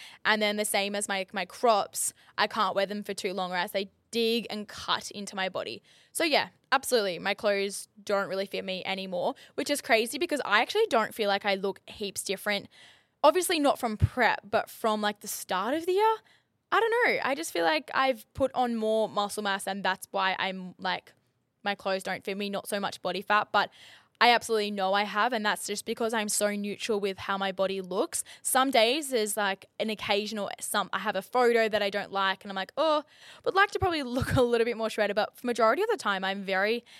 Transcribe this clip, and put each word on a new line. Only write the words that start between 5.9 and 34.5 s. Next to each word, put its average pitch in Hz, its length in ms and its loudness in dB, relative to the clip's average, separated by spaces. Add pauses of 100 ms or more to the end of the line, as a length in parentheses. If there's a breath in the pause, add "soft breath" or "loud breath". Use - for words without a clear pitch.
So 320 120 -2
yeah, 254 240 2 (240)
absolutely, 214 460 0
my 190 160 -2
clothes 202 540 -2 (140)
don't 196 260 -2
really 190 180 -4
fit 190 180 -8
me 185 220 -6
anymore, 190 480 -4 (200 loud breath)
which 285 160 -4
is 285 120 0
crazy 233 360 0
because 294 260 -2
I 208 180 4
actually 427 260 2
don't 220 260 0
feel 208 140 -2
like 202 160 0
I 196 120 2
look 196 300 -4
heaps - 360 -8
different. 196 460 -4 (560 loud breath)
Obviously 330 340 6
not 277 200 4
from 220 180 -4
prep, - 520 2
but - 220 0
from, 214 300 0
like, 208 200 -2
the 208 80 -12
start 196 460 -2
of 330 120 -4
the 370 60 0
year, 440 240 4 (540 soft breath)
I 370 100 4
don't 440 100 2 (160)
know. 226 180 2
I 262 100 0
just 320 180 -6
feel 339 120 0
like 311 280 2
I've 262 320 0 (100)
put 262 200 0
on 240 220 0
more 220 320 2
muscle 202 340 -4
mass 196 240 -2
and 196 160 -4
that's 190 300 -2
why 190 260 0
I'm, 185 400 -6
like, 185 340 -4 (520)
my 202 100 0
clothes 190 300 -4
don't 185 180 -6
fit 196 140 -6
me, 202 120 -4
not 196 200 -6
so 202 100 -2
much - 240 -6
body 185 180 -4
fat, 208 300 2
but 202 200 2 (500 loud breath)
I 240 100 10
absolutely 220 420 2
know 190 220 0
I 202 100 4
have, 208 280 0
and 214 140 -2
that's 185 200 0
just 202 180 -6
because 226 280 -2
I'm 214 160 -2
so 208 260 0
neutral 202 440 -4
with 190 200 -2
how 196 200 -4
my 196 140 0
body 190 280 -2
looks. 185 440 -4 (180 loud breath)
Some 269 280 4
days 262 400 4
there's, 214 260 0
like, 196 300 -2 (140)
an 220 100 -2
occasional, 208 600 -2 (100)
some, - 320 -2
I 190 80 -2
have 202 160 -4
a 190 60 -2
photo 233 460 2
that 208 140 0
I 202 80 0
don't 196 220 -6
like 190 320 0
and 202 80 -12
I'm 196 40 -8
like, 190 200 -6
"Oh, 302 260 2 (420 loud breath)
would - 100 -2
like 392 180 4
to 403 60 -4
probably 339 240 0
<laughs> 247 140 -4
look 247 200 0
a 269 60 6
little 233 220 4